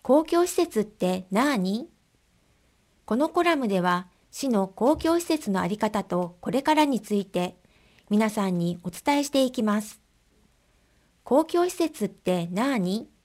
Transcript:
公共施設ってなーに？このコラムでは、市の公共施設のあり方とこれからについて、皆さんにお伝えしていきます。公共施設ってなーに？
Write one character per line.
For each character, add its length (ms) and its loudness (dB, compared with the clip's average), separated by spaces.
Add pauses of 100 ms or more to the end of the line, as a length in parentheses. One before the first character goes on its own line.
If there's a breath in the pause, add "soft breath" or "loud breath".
公 220 4
共 220 2
施 80 -6
設 280 0
っ 40 -2
て 440 -4
な 260 2
ー 20 -
に？ 320 -4 (1120)
こ 140 -2
の 100 2
コ 160 0
ラ 140 4
ム 100 -2
で 140 0
は、 260 0 (240 soft breath)
市 160 -6
の 220 0
公 260 2
共 240 0
施 60 -6
設 260 -2
の 80 0
あ 80 -2
り 100 -4
方 280 -2
と 340 -4
こ 120 -6
れ 100 0
か 140 2
ら 100 4
に 160 -2
つ 120 -6
い 120 0
て、 320 -4 (520 soft breath)
皆 200 4
さ 180 -2
ん 100 0
に 260 -2
お 80 -8
伝 280 0
え 60 0
し 40 -10
て 140 2
い 80 0
き 100 -4
ま 200 0
す。 180 -16 (1300)
公 180 4
共 220 0
施 60 -4
設 340 -2
っ 40 -6
て 380 -4
な 280 -2
ー 20 -2
に？ 320 -4 (160)